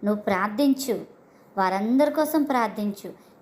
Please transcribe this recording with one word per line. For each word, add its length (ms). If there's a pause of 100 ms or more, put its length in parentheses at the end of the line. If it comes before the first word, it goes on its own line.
నువ్వు 160
ప్రార్థించు, 800 (560)
వారందరి 540
కోసం 320
ప్రార్థించు, 680 (280)